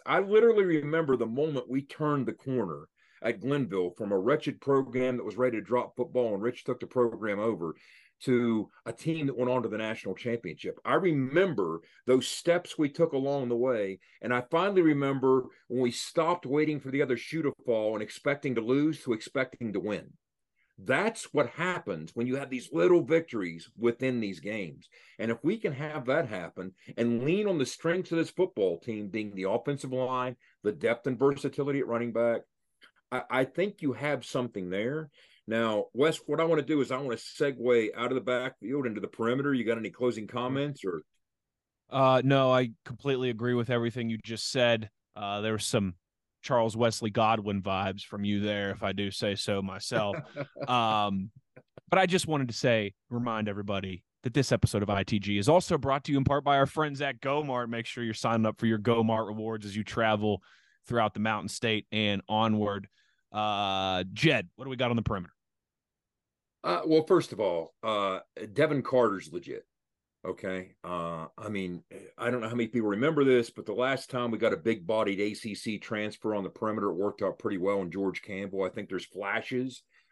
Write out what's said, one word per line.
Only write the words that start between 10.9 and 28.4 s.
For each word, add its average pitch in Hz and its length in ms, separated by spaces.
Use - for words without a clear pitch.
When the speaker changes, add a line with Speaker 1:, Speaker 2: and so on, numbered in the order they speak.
Speaker 1:
remember 139 840
those 127 220
steps - 500
we 151 100
took 165 240
along 139 360
the 120 80
way, 110 420
and 117 100
I 123 180
finally 185 320
remember 135 640
when 123 120
we 123 100
stopped 165 560
waiting 147 340
for 135 100
the 139 120
other 123 140
shoe 156 260
to 135 100
fall 110 300
and 107 80
expecting 139 520
to 117 60
lose 139 420
to 117 120
expecting 120 580
to 95 80
win. 92 300
That's 147 540
what 123 180
happens 104 640
when 117 120
you 127 100
have 139 140
these 123 220
little 170 300
victories 113 760
within 120 420
these 95 200
games. 92 480
And 113 120
if 117 120
we 190 140
can 196 160
have 143 340
that 143 220
happen 92 440
and 117 260
lean 190 240
on 185 120
the 131 80
strengths 175 440
of 165 80
this 165 120
football 101 500